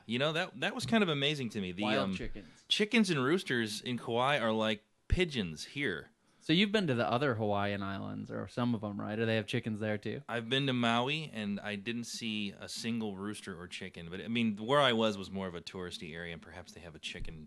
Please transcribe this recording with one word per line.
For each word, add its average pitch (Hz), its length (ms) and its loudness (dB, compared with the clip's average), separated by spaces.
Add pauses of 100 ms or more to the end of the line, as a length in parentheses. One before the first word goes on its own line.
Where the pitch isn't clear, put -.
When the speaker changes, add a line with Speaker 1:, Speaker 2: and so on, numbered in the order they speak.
Speaker 1:
You 117 120 0
know, 147 160 2
that, 165 260 -4
that 190 140 -2
was 254 100 -4
kind 226 180 4
of 190 60 2
amazing 143 420 0
to 107 100 -4
me. 90 120 -4
The, 90 100 -4
Speaker 2:
Wild 131 280 2
Speaker 1:
um, 95 40 -2
Speaker 2:
chickens. - 320 -8 (220)
Speaker 1:
chickens 208 420 4
and 143 140 4
roosters 123 560 2
in 123 180 -4
Kauai 127 400 2
are 113 140 2
like 110 300 2 (260)
pigeons 127 560 2
here. 104 460 -4 (320)
Speaker 2:
So 156 120 4
you've 202 180 6
been 208 140 4
to 135 80 4
the 117 140 4
other 123 260 4
Hawaiian 101 480 2
islands, 104 480 -6
or 110 180 -6
some 120 260 2
of 104 80 -2
'em, 104 160 -4
right? 107 200 -4
Or 113 80 2
they 113 100 4
have 107 100 0
chickens 113 320 -2
there, 107 200 0
too? 104 280 -6
Speaker 1:
I've 113 220 -4
been 135 200 2
to 131 40 4
Maui, 123 600 2
and 101 260 -2
I 104 160 -6
didn't 117 280 -4
see 107 540 -4
a 98 80 -12
single 110 480 -4
rooster 98 460 -8
or 90 80 -10
chicken. 90 420 -10
But, 92 120 -8
I 82 60 -10
mean, 117 280 2
where 120 240 2
I 131 140 6
was 110 240 4
was 92 120 -8
more 95 160 -4
of 87 80 -6
a 87 60 -8
touristy 90 540 -10
area, 85 180 -8
and 80 80 -12
perhaps 85 320 -16
they 82 80 -18
have 82 140 -14
a 78 40 -14
chicken 80 480 -8